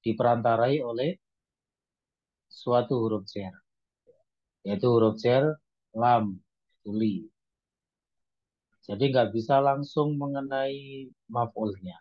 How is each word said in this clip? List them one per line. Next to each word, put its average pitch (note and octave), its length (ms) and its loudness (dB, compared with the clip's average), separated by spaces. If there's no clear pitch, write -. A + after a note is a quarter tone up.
diperantarai A#2 760 2
oleh B2 360 -4
suatu A#2+ 520 0
huruf G#2+ 280 -2
jar, F#2+ 240 -10
yaitu G2+ 240 -2
huruf A2 280 4
jar C3+ 400 2
lam, A2+ 440 2
yaitu G#2 100 -10
li. G#2+ 140 0
Jadi G#2 180 -4
nggak A#2 220 4
bisa C3+ 260 2
langsung C#3+ 560 0
mengenai C3+ 920 -6
maf'ulnya. G#2+ 720 -4